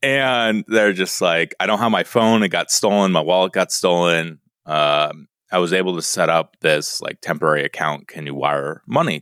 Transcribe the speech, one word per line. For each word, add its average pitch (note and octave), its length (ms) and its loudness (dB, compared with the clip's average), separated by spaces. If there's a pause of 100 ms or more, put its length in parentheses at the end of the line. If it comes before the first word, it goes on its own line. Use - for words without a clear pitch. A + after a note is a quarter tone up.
and B2+ 640 0
they're G#2+ 260 4
just F#2 280 -4
like, E2+ 400 0
"I F#2 60 -2
don't G#2 120 0
have A#2 140 0
my F#2 100 2
phone. A2 400 2
It G2 60 0
got E2+ 240 -2
stolen. G2+ 400 2
My E2 80 2
wallet F2+ 320 2
got F#2 180 0
stolen. E2+ 680 0 (240)
Um, D2+ 640 -2 (240)
I F#2 60 0
was E2+ 140 0
able F#2 220 -2
to D#2+ 80 -8
set E2+ 260 -2
up E2 320 -2
this, D2+ 400 -2
like, D2 200 -12
temporary D2+ 440 -2
account. D2 440 -6
Can D2+ 180 -14
you C#2+ 80 -10
wire C#2+ 520 -4
money B2 340 -2